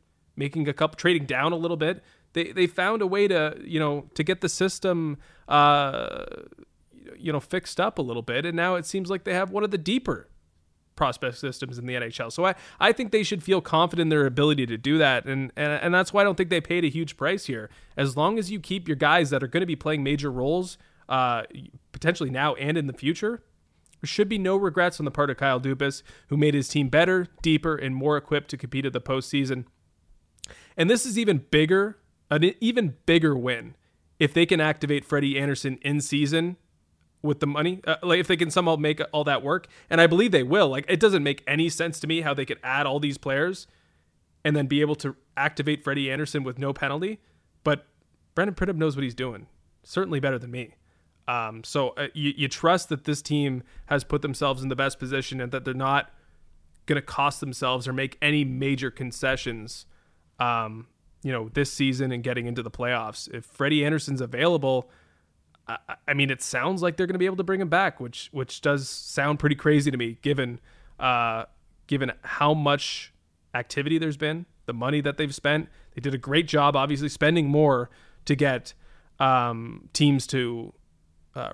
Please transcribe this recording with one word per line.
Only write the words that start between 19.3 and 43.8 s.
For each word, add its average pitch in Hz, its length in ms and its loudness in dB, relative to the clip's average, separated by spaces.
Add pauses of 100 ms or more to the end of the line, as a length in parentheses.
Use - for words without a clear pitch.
that 135 100 2
are 135 60 -4
gonna 170 180 0
be 170 100 -2
playing 156 280 -2
major 143 280 -2
roles, 156 460 -2 (320)
uh, 123 340 0 (480)
potentially 170 380 -2
now 135 260 0
and 147 220 -2
in 151 80 -2
the 131 80 -6
future, 190 480 -2 (600)
there 147 60 -8
should 202 220 0
be 220 80 -2
no 190 180 0
regrets 180 440 0
on 151 60 -2
the 139 60 -2
part 143 200 0
of 123 60 -6
Kyle 135 220 2
Dubas, 135 440 -2 (240)
who 143 100 0
made 147 160 4
his 139 140 0
team 143 220 0
better, 175 360 4 (160)
deeper, 160 340 2
and 135 200 -6
more 143 200 0
equipped 147 340 -2
to 139 80 -6
compete 135 280 -6
at 131 80 -4
the 123 80 -2
postseason. 131 640 -2 (1120)
And 165 120 4
this 233 160 4
is 226 120 -2
even 208 320 2
bigger, 185 480 4 (320)
an 156 320 4
even 226 340 0 (100)
bigger 165 300 4
win 120 400 -4 (440)
if 147 140 2
they 170 120 6
can 170 160 2
activate 147 420 0
Freddie 139 340 0
Andersen 139 440 -2
in 147 180 0
season 151 560 0 (680)
with 147 160 0
the 156 80 0
money, 160 400 0
uh, 160 160 2
like, 175 160 4
if 180 80 0
they 180 100 2
can 160 140 0
somehow 170 240 4
make 151 260 0 (100)
all 151 120 0
that 139 200 0
work. 165 240 -2 (220)
And 165 100 4
I 170 80 10
believe 190 240 4
they 151 120 6
will. 156 260 4
Like, 135 180 -4
it 180 120 2
doesn't 190 240 4
make 143 240 -2
any 151 200 2
sense 160 340 -4
to 143 60 -8
me 160 140 -2
how 151 120 -2
they 135 120 -4
could - 180 -8
add 135 220 0
all 139 140 0
these 147 180 -2
players 156 500 -4 (760)